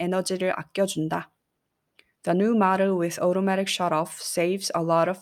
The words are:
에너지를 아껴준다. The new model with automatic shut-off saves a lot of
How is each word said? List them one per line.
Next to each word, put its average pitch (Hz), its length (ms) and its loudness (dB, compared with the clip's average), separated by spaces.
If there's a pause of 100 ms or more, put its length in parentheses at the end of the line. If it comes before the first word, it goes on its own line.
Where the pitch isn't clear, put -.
에너지를 185 580 -2
아껴준다. 165 720 -4 (920)
The 175 120 0
new 220 220 2
model 190 420 4
with 170 220 -2
automatic 190 480 0
shut-off 165 500 -2
saves 185 560 -2
a 170 80 0
lot 165 280 2
of 185 120 -6